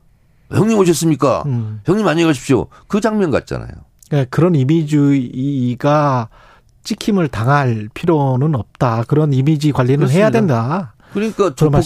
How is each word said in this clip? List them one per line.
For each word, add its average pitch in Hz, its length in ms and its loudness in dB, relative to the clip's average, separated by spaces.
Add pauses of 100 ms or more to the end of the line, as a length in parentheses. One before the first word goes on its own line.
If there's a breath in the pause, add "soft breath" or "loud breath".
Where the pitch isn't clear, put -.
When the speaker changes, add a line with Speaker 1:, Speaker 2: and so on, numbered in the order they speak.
(520)
Speaker 1:
형님 208 260 2
오셨습니까? 151 720 0
Speaker 2:
음. 110 380 -6
Speaker 1:
형님 202 220 0
안녕히 165 200 0
가십시오." 127 400 0 (200 soft breath)
그 208 140 -2
장면 214 300 0
같잖아요. 65 380 -4 (400)
Speaker 2:
그러니까 139 200 0
그런 175 260 2
이미지가 139 1700 0 (540 soft breath)
찍힘을 196 460 -2
당할 120 640 0
필요는 147 600 0
없다. 117 520 -2
그런 147 260 0
이미지 143 380 2
관리는 135 380 0
해야 196 200 2
Speaker 1:
그렇습니다. 214 260 0
Speaker 2:
된다. 135 400 -4 (180)
Speaker 1:
그러니까 208 220 -4 (180)
Speaker 2:
그런 - 20 -14
Speaker 1:
조폭 151 300 2